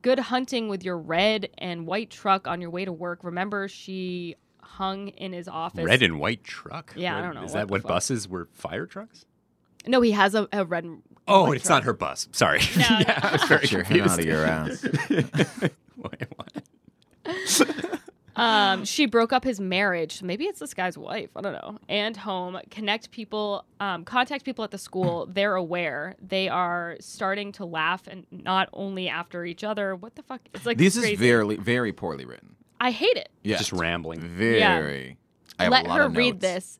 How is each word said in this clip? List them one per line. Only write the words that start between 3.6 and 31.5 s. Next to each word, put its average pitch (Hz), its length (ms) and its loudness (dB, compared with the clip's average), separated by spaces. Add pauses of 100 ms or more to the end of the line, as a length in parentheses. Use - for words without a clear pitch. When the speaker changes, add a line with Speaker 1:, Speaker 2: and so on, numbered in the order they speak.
Speaker 1:
she 180 680 -8 (240)
hung 196 480 -8
in 190 240 -12
his 175 160 -10
office. 165 340 -8
Speaker 2:
Red 131 200 4
and 82 180 0
white 110 240 -2
truck? - 500 -14
Speaker 1:
Yeah, 175 220 -6
I 151 40 -6
Speaker 2:
What, 170 80 -6
Speaker 1:
don't 156 80 -10
know 95 80 -12
Speaker 2:
is 98 80 -10
Speaker 1:
what - 80 -4
Speaker 2:
that 107 80 -2
Speaker 1:
the - 40 -6
Speaker 2:
what 95 80 0
Speaker 1:
fuck. 92 80 -10
Speaker 2:
buses 98 400 -2
were? 90 240 -8
Fire 104 320 -8
trucks? 202 400 -18 (640)
Speaker 1:
No, 247 160 4
he 233 80 6
has 202 240 4
a, 214 180 2
a 196 140 0
red 170 180 -4
and 165 160 -16 (260)
Speaker 2:
Oh, 196 180 8
Speaker 1:
white 139 120 4
Speaker 2:
it's - 80 -6
Speaker 1:
truck. 160 140 6
Speaker 2:
not 110 60 2
her 120 100 2
bus. - 380 -6
Sorry. 76 360 6
<laughs> - 80 0
Speaker 1:
No, 180 80 6 (160)
Speaker 2:
Yeah, - 220 4
Speaker 1:
no. - 80 2
Speaker 2:
I - 20 0
was 160 120 2
very 151 180 6
Speaker 3:
Get 135 100 2
your 92 120 2
head 107 160 4
out 127 180 4
Speaker 2:
confused. - 20 2
Speaker 3:
of 82 60 2
your 78 180 2
ass. 78 380 0
Speaker 2:
<laughs> - 880 0 (260)
Wait, - 300 -10 (100)
what? - 160 -16 (1800)
Speaker 1:
Um, 208 480 2
she 285 220 2
broke 226 260 2
up 254 120 2
his 226 160 -2
marriage. 185 600 -2
Maybe 196 260 -4
it's 403 120 -8
this - 160 -12
guy's 180 240 -4
wife. - 380 -10
I - 40 -10
don't 190 120 -6
know. - 260 -12 (100)
And 208 280 -4
home. 185 420 -6 (100)
Connect 214 440 -6
people, 208 520 -6 (140)
um, 180 260 -4
contact 254 400 -2
people 240 200 -6
at 202 80 -10
the 196 60 -10
school. 180 480 -2
Speaker 3:
<clears throat> - 40 -16
Speaker 1:
They're 196 240 2
aware. 170 680 -4
They 190 280 -2
are 175 500 -2
starting 202 540 -4
to 202 120 -12
laugh, 170 440 -2
and - 240 -18
not 190 400 0
only 190 360 -6
after 170 360 -6
each 175 180 -10
other. 208 320 -4
What 185 220 -16
the 294 80 -20
fuck? 254 160 -14 (120)
It's, - 140 -10
like, 233 120 0
Speaker 3:
This 190 180 6
is 240 60 0
Speaker 1:
crazy. 214 140 2
Speaker 3:
very, 110 400 6